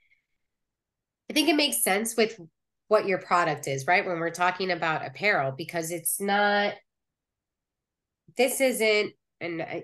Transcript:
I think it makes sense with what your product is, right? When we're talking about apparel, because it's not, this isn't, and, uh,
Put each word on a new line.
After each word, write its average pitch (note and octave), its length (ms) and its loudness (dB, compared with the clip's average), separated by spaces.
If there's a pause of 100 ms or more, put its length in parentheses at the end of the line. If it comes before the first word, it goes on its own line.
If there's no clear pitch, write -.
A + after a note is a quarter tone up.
(1300)
I A3 40 -6
think D4+ 160 4
it D#4 60 4
makes D4 280 2
sense G#3+ 320 0
with A3 240 0 (480)
what G#3 180 4
your F#3+ 140 0
product E3 480 0
is, C3+ 200 -4
right? F#3 180 4
When F3 140 -4
we're E3 120 -2
talking F3+ 400 0
about E3 340 -2
apparel, C#3+ 520 0
because E3 340 -6
it's E3 280 -4
not, G3+ 540 2 (1600)
this B3 240 2
isn't, G#3+ 520 2 (260)
and, E3+ 220 -8
uh, - 40 -6 (180)